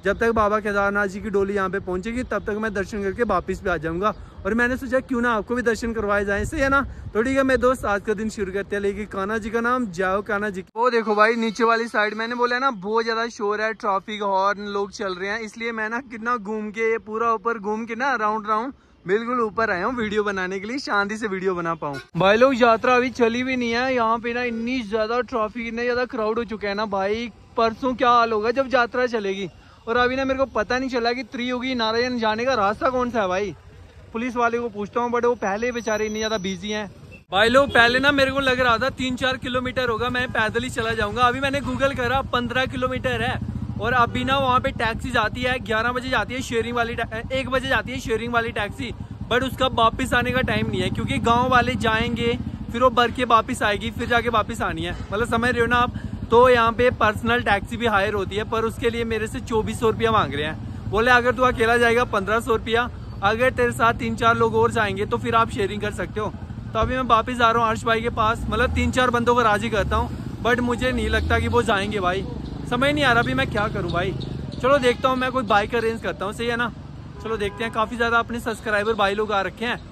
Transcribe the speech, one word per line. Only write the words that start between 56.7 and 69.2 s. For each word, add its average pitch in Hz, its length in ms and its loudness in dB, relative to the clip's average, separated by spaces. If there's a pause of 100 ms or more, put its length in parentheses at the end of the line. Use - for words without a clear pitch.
पे 240 200 4
personal 226 520 2
taxi 208 340 0
भी 233 80 -2
hire 208 280 2
होती 190 220 -2
है, 214 140 -2
पर 226 160 0
उसके 226 240 0
लिए 233 140 -2
मेरे 220 240 -2
से 254 120 -6
चौबीस 220 400 -2
सौ 220 100 2
रुपया 220 220 0
मांग 170 220 2
रहे 147 120 -2
हैं। - 440 -8
बोले, 226 220 4
"अगर 247 200 6
तू 247 120 2
अकेला 240 340 4
जाएगा 240 260 4
पन्द्रह 208 360 0
सौ 233 160 0
रुपया, 226 340 0 (340)
अगर 226 260 4
तेरे 247 220 2
साथ 233 220 2
तीन 226 220 -4
चार 233 220 4
लोग 220 180 2
और 226 160 4
जाएंगे 208 340 0
तो 233 120 -2
फिर 233 180 0
आप 226 140 4
sharing 202 320 -2
कर 208 100 -2
सकते 202 280 -6
हो।" 208 100 -4 (440)
तो 220 60 0
अभी 233 160 0
मैं 262 100 0
वापस 240 360 2
आ 226 100 6
रहा 233 120 2
हूँ 220 60 2
अर्श 220 140 -2
भाई 226 180 2
के 233 100 -2
पास, 226 380 0
मतलब 233 260 0
तीन 247 160 2
चार 254 180 4
बंदों 240 260 2